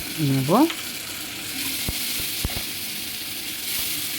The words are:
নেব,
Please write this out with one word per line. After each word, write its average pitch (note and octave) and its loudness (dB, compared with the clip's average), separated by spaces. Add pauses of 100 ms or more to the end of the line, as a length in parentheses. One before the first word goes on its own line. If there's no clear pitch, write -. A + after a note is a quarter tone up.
(320)
নেব, C3+ 4 (3750)